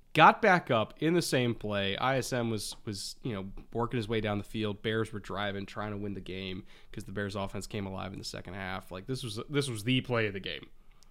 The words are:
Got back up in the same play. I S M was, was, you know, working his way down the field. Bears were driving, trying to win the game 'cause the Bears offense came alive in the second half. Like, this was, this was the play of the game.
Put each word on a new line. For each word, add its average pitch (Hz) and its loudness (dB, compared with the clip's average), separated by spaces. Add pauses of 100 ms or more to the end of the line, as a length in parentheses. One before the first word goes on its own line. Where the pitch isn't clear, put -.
(140)
Got 160 10
back 185 6
up 110 4
in 160 4
the 170 4
same 123 2
play. 101 0
I 131 2
S 123 -2
M 117 2
was, 110 -4
was, 98 -8
you 131 -4
know, 95 -4 (260)
working 113 0
his 110 -2
way 113 2
down 104 0
the 98 -4
field. 107 -4
Bears 110 0
were 104 -6
driving, 98 -4
trying 107 -6
to 104 -6
win 101 -4
the 98 -8
game 92 -6 (260)
'cause 107 -10
the 98 -12
Bears 101 -4
offense 98 -4
came 101 -4
alive 95 -6
in 98 -10
the 98 -8
second 98 -10
half. 95 -6
Like, 95 -10
this 131 -4
was, 110 -6 (100)
this 143 0
was 107 -6
the 127 4
play 113 2
of 98 -4
the 98 -8
game. 87 -8 (440)